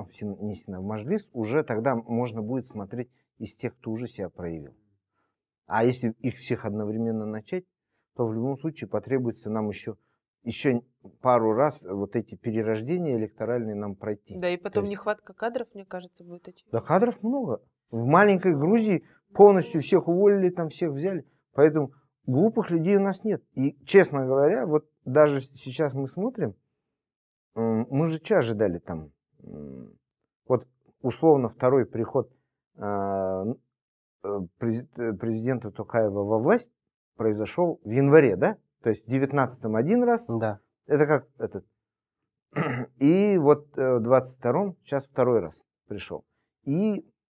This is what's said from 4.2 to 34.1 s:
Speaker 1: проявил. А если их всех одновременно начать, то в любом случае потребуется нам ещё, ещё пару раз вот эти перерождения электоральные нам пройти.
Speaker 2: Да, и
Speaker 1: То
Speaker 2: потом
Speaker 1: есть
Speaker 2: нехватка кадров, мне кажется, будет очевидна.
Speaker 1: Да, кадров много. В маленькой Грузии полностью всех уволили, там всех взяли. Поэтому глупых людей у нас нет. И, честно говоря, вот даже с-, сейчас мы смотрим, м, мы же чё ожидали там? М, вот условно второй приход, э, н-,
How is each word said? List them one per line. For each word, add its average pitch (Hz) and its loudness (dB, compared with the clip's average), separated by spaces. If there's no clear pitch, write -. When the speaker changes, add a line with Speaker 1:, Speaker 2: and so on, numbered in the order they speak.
Speaker 1:
проявил. 82 -12
А 113 0
если 123 0
их - -4
всех - -6
одновременно 107 -4
начать, 107 -10
то 120 0
в 110 -4
любом 131 -4
случае 143 -10
потребуется 117 -4
нам 110 -2
ещё, - -10
ещё 120 -2
пару 113 4
раз 143 0
вот 98 -6
эти 104 -6
перерождения 113 -4
электоральные 110 -6
нам 104 -8
пройти. 104 -10
Speaker 2:
Да, 180 -4
и 180 -2
Speaker 1:
То 175 -16
Speaker 2:
потом 202 -4
Speaker 1:
есть 202 -6
Speaker 2:
нехватка 208 -8
кадров, 233 -8
мне 196 -18
кажется, 180 -16
будет 175 -18
очевидна. - -8
Speaker 1:
Да, - -8
кадров 196 2
много. 226 -4
В 117 -4
маленькой 180 6
Грузии 196 2
полностью 190 8
всех 165 2
уволили, 190 4
там 170 -4
всех 165 -4
взяли. 156 -6
Поэтому 151 4
глупых 180 2
людей 175 2
у 196 4
нас 190 -2
нет. 208 -4
И, 135 -2
честно 147 4
говоря, 156 2
вот 151 0
даже 143 4
с-, - -10
сейчас 135 -4
мы 135 -6
смотрим, 180 -6
м, 113 -2
мы 151 0
же 160 -4
чё 208 0
ожидали 107 0
там? 78 -12
М, 65 -18
вот 123 0
условно 135 2
второй 127 2
приход, 117 -4
э, - -14
н-, 98 -4